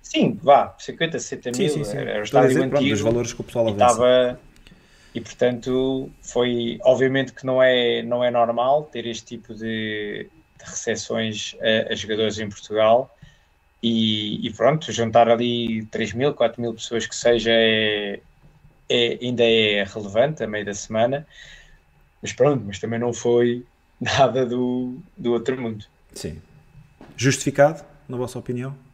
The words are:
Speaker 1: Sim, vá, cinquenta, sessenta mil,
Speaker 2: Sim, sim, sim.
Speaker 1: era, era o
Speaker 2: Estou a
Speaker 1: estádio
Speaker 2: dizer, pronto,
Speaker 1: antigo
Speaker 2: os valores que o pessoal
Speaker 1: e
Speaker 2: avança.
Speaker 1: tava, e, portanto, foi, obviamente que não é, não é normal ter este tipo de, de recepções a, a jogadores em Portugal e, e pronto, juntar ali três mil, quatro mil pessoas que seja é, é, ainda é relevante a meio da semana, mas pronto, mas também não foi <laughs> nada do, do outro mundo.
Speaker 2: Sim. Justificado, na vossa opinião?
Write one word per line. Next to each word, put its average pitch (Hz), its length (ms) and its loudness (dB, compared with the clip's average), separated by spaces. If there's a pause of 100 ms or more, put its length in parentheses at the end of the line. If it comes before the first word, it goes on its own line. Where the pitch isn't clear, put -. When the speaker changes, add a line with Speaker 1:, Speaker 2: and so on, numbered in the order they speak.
Speaker 1:
Sim, 147 400 0
vá, 131 380 6
cinquenta, 160 400 -6
sessenta 123 380 -8
mil, 180 120 2
Speaker 2:
Sim, - 0 -
sim, 147 140 -2
sim. 104 140 -6
Speaker 1:
era, 104 120 -6
era 107 120 -4
o - 20 -6
Speaker 2:
Estou 139 160 2
a - 40 6
Speaker 1:
estádio 135 60 6
Speaker 2:
dizer, 131 200 2
pronto, 139 120 2
Speaker 1:
antigo 139 140 2
Speaker 2:
os 101 60 -2
valores 117 320 0
que - 80 -12
o - 20 -8
pessoal 117 240 -2
Speaker 1:
e - 20 2
Speaker 2:
avança. 113 260 4
Speaker 1:
tava, 123 440 4 (760)
e, 117 80 -8
portanto, 127 880 -2 (120)
foi, 120 640 -2
obviamente 131 500 2
que - 120 -18
não 127 160 2
é, 123 400 4
não 120 220 -2
é 123 80 2
normal 120 540 2
ter 120 200 -10
este 117 320 -10
tipo 110 160 -16
de, 107 760 -6 (300)
de - 80 -20
recepções 110 960 -6
a, 113 320 0
a - 20 -2
jogadores 107 440 -4
em 107 100 -8
Portugal 110 680 2 (680)
e, 110 640 -2
e 117 60 -6
pronto, 139 400 0
juntar 117 380 4
ali 117 560 0
três 110 280 -6
mil, 135 200 0
quatro 117 280 -2
mil 117 120 -4
pessoas 113 340 -6
que - 80 -12
seja 117 360 2
é, 107 680 0 (680)
é, 120 320 0
ainda 123 220 0
é 110 400 4
relevante 110 600 -2
a 110 40 -6
meio 104 180 -6
da 101 80 -6
semana, 120 520 -2 (960)
mas 110 120 -10
pronto, 131 320 2
mas 98 140 -10
também 117 200 -6
não 120 140 -2
foi 120 500 2 (200)
<laughs> - 160 -20
nada 131 460 2
do, 123 520 -4 (180)
do 120 160 -4
outro 120 300 -2
mundo. 110 240 -8 (280)
Speaker 2:
Sim. 85 280 -12 (720)
Justificado, 139 720 2 (240)
na 127 80 -8
vossa 123 200 -6
opinião? 127 380 -8 (180)